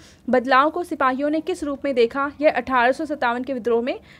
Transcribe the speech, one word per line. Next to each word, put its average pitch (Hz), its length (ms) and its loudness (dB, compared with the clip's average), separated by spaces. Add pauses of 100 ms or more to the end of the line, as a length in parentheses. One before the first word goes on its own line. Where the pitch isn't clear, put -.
(300)
बदलाव 254 400 4
को 349 140 -6
सिपाहियों 277 460 -2
ने 311 120 -2
किस 339 220 -6
रूप 277 220 -6
में 277 100 0
देखा, 262 360 2 (100)
यह 302 100 6
अठारह 247 400 2
सौ 285 140 -2
सत्तावन 254 380 -2
के 269 100 -6
विद्रोह 233 300 0
में 302 160 -4 (200)